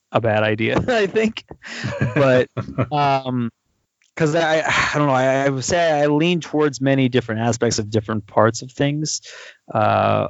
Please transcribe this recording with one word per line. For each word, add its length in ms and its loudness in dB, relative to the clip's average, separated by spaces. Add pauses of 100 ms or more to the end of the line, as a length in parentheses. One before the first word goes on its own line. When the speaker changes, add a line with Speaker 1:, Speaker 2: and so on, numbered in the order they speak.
(120)
Speaker 1:
a 80 2
bad 220 2
idea, 360 0
<laughs> 100 -2
I 180 2
think. 380 -2 (720)
But, 340 4 (220)
Speaker 2:
<laughs> 220 -4
Speaker 1:
um, 580 0 (640)
'cause 180 2
I, 260 2
I 380 -2
don't 80 2
know, 80 2
I, 320 2
I 20 0
would 160 -2
say 380 0
I 40 4
lean 340 2
towards 400 -2
many 280 2
different 340 -2
aspects 360 0
of 120 -4
different 360 -2
parts 360 2
of 80 -14
things, 520 -4 (500)
uh, 580 2